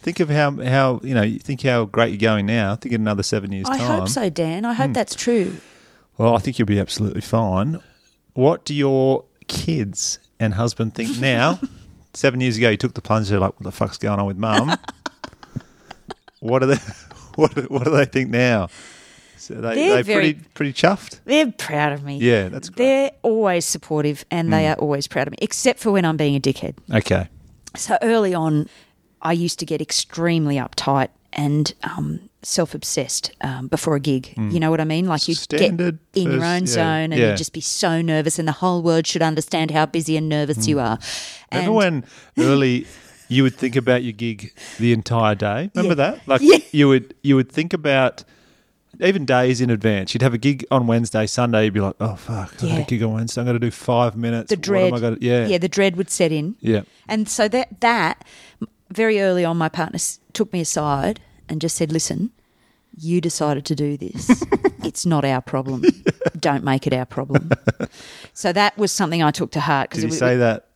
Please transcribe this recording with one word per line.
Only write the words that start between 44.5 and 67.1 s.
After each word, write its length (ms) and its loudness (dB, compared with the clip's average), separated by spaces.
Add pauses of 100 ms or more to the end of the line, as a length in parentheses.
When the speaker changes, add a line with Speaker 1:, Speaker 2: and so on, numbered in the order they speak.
Speaker 1:
the 140 4
entire 420 2
day? 400 -4
Remember 260 2
Speaker 2:
Yeah. 100 2
Speaker 1:
that? 180 -12
Like, 140 4
Speaker 2:
Yeah. 160 10 (140)
Speaker 1:
you 160 6
would, 340 4
you 140 4
would 140 2
think 220 -2
about 500 0 (800)
even 240 2
days 380 2
in 80 2
advance. 420 0
You'd 100 -2
have 120 2
a 40 -2
gig 320 0
on 160 2
Wednesday, 400 0
Sunday, 380 2
you'd 100 2
be 60 2
like, 200 -2
"Oh, 160 -4
fuck, 420 -10
I 20 -8
got 100 -2
Speaker 2:
Yeah. 100 0
Speaker 1:
a 40 -2
gig 180 -2
on 120 -2
Wednesday. 260 -4
I'm 60 -2
gonna 120 0
do 120 0
five 440 0
minutes. 360 -4
Speaker 2:
The 60 2
Speaker 1:
What 120 -8
am 60 2
I 160 4
Speaker 2:
dread. 120 -2
Speaker 1:
gonna," 200 0
yeah. 240 2
Speaker 2:
Yeah, 120 2
the 120 -2
dread 260 0
would 140 -4
set 220 0
in. 280 -4
Speaker 1:
Yeah. 220 0 (260)
Speaker 2:
And 200 -2
so 200 0
that, 320 -4
that, 420 0 (720)
very 260 2
early 240 2
on, 120 0
my 120 0
partner 280 -4
s-, 240 -6 (120)
took 200 -2
me 80 -2
aside 600 -2 (280)
and 120 -6
just 160 -2
said, 160 -2
"Listen, 380 -2 (640)
you 240 0
decided 460 -2
to 80 -2
do 220 -2
this. 340 -6 (180)
Speaker 1:
<laughs> 40 0 (320)
Speaker 2:
It's 220 -6
not 180 2
our 160 0
problem. 480 -4
Speaker 1:
<laughs> 40 6 (440)
Yeah. 160 -2
Speaker 2:
Don't 120 -2
make 220 0
it 60 0
our 140 -2
problem." 440 -2 (380)